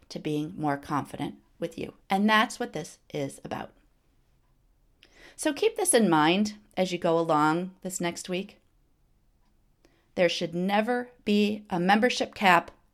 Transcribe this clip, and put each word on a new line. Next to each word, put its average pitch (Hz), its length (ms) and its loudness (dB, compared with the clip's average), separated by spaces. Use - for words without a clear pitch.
to - 120 -14
being 156 360 -4
more 147 220 -2
confident - 580 -6
with - 180 -8
you. - 180 -10
And 202 200 2
that's 220 300 2
what - 120 -6
this - 280 -12
is 139 300 -8
about. - 280 -10
So - 160 -2
keep 415 240 0
this 381 180 0
in 226 160 4
mind 170 440 4
as 185 140 0
you 175 60 -4
go 170 200 0
along 165 540 2
this 185 180 -10
next 170 300 -6
week. 185 300 -8
There 180 140 4
should 170 240 -4
never 214 560 -2
be 208 440 2
a 180 100 -2
membership 214 560 2
cap 180 360 4